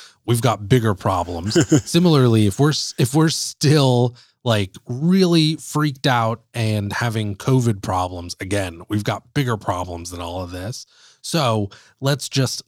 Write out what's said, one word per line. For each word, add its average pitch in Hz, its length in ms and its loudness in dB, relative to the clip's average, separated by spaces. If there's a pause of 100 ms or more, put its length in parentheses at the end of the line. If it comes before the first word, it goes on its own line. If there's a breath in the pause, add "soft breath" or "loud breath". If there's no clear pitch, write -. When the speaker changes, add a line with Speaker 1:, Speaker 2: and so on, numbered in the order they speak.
(240 loud breath)
Speaker 1:
we've 117 180 0
got 104 260 0
bigger 113 260 4
problems. 90 600 -2 (140)
Speaker 2:
<laughs> 151 220 2
Speaker 1:
Similarly, 131 560 4
if 98 120 0
we're 143 120 4
s-, - 280 -4
if 131 160 0
we're 160 160 4
still, 131 840 2 (280 soft breath)
like, 107 320 0 (100)
really 160 720 2
freaked 151 500 -4
out 117 360 0 (100)
and 107 400 -2
having 107 440 -4
covid 120 460 0
problems, 90 560 -4
again, 92 500 -6
we've 107 160 -4
got - 280 -6
bigger 123 240 -2
problems 90 540 -6
than 87 100 -12
all 87 220 -8
of 87 80 -12
this. 90 360 -10 (360 soft breath)
So 113 480 -2 (300 loud breath)
let's 139 280 -2
just, - 400 -2